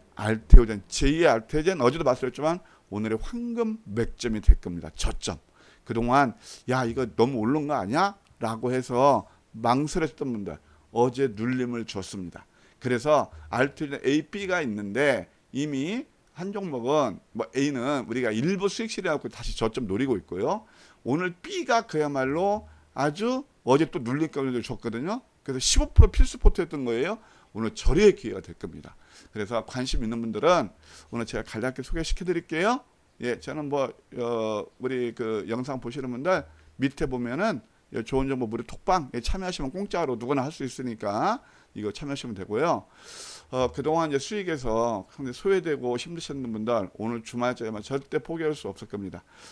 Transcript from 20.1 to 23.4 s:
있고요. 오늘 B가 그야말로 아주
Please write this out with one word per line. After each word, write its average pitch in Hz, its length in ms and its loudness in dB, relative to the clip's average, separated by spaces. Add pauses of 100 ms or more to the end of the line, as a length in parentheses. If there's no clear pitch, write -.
있고요. 120 460 -4 (380)
오늘 170 320 -2
B가 311 480 0
그야말로 151 840 0 (260)
아주 196 500 0 (200)